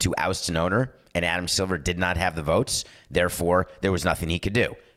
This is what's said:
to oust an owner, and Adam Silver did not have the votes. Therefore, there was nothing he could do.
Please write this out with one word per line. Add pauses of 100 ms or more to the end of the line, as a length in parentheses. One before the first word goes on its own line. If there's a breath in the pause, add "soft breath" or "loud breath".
to
oust
an
owner, (180)
and
Adam
Silver
did
not
have
the
votes. (240 loud breath)
Therefore, (140 loud breath)
there
was
nothing
he
could
do. (220 soft breath)